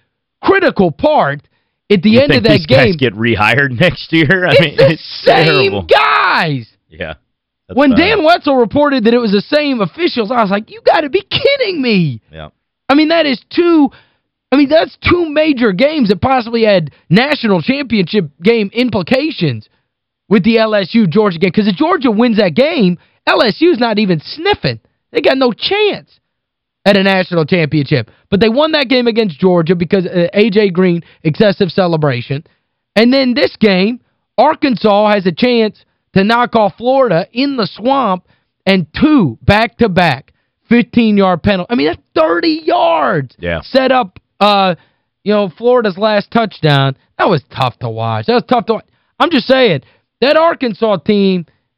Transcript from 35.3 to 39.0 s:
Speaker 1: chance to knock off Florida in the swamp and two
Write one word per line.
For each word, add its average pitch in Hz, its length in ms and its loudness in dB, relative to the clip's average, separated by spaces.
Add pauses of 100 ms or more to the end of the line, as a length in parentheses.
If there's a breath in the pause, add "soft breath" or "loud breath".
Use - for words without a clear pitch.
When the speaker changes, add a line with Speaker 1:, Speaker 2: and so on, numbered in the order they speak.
Speaker 1:
chance 226 500 -2 (300)
to 190 100 2
knock 233 320 0
off 208 220 0
Florida 240 560 0
in 277 240 -4
the 220 100 -4
swamp 226 580 -4 (420)
and 190 260 0
two 247 500 0